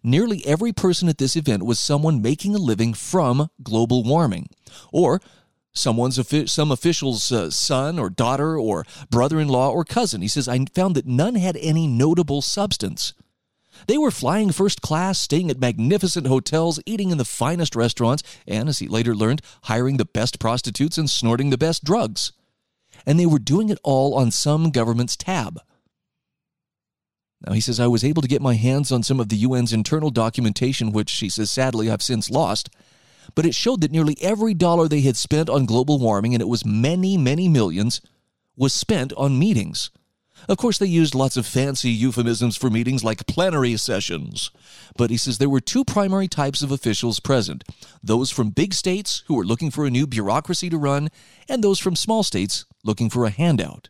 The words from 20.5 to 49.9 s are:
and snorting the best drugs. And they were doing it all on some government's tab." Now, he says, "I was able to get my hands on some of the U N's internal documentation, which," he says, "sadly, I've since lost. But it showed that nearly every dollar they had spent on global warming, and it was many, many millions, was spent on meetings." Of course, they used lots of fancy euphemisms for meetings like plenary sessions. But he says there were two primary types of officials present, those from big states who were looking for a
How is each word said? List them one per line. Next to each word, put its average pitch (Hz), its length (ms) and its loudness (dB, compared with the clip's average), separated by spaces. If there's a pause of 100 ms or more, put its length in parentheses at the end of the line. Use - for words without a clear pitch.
and 151 120 -2
snorting 117 400 0
the 127 80 2
best 160 260 0
drugs. 147 480 -2 (720)
And 151 140 4
they 175 60 4
were 151 140 4
doing 185 300 2
it 196 140 -2
all 135 320 2
on 123 160 2
some 156 400 0
government's 120 440 0
tab." 117 440 -6 (1900)
Now, - 60 -6
he 107 80 0
says, 113 180 -2
"I 120 100 2
was 120 180 2
able 156 160 2
to 131 80 -2
get 139 120 2
my 131 120 2
hands 127 360 2
on 120 140 0
some 135 160 0
of 110 80 -2
the 110 100 -2
U 127 160 2
N's 120 200 0
internal 151 380 0
documentation, 113 840 0
which," 107 180 0
he - 160 -4
says, 107 240 -4
"sadly, 117 380 0
I've 104 140 -2
since 117 260 -2
lost. 127 400 -2 (640)
But 156 100 2
it 156 100 2
showed 226 260 0
that 156 100 2
nearly 151 300 2
every 214 320 0
dollar 170 340 4
they 147 140 2
had 131 160 4
spent 160 320 0
on 131 160 2
global 131 340 2
warming, 110 340 2
and 117 80 0
it 92 60 -2
was 113 180 -2
many, 170 520 2
many 156 320 2
millions, 107 500 2 (560)
was 131 180 0
spent 135 400 -2
on 135 260 2
meetings." 123 500 0 (600)
Of 196 80 2
course, 233 200 0
they 196 100 0
used 160 280 4
lots 135 220 0
of 113 80 -2
fancy 127 460 -2
euphemisms 117 640 0
for 131 120 0
meetings 117 340 0
like 110 240 -4
plenary 147 500 0
sessions. 98 720 -6 (480)
But 117 120 2
he 120 60 0
says 117 220 -4
there 139 120 2
were 135 120 2
two 254 240 0
primary 196 420 0
types 139 340 -2
of 139 100 -4
officials 117 500 -2
present, 92 420 -2 (380)
those 117 280 0
from 110 200 -2
big 165 240 0
states - 540 -4
who 151 80 0
were 98 100 0
looking 117 260 -2
for 147 140 -4
a 131 60 0